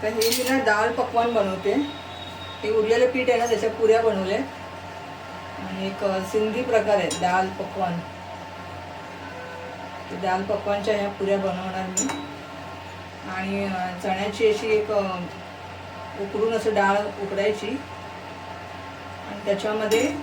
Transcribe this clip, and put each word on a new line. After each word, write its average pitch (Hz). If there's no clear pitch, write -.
हे 220
मी 247
ना 269
डाळ 226
पकवान 233
बनवते. 196
हे 214
उरलेलं 226
पीठ 247
आहे 233
ना, 226
त्याच्या 220
पुऱ्या 220
बनवल्या. 202
आणि 190
एक, 196
अ, 190
सिंधी 214
प्रकार 214
आहे 175
डाळ 185
पकवान. 185
तर 190
डाळ 185
पकवानच्या 202
ह्या 202
पुऱ्या 196
बनवणार 185
मी. 185
आणि, 196
अ, 180
चण्याची 202
अशी 208
एक, 214
अ, 208
उकडून 214
असं 214
डाळ 196
उकडायची 202
आणि 202
त्याच्यामध्ये 214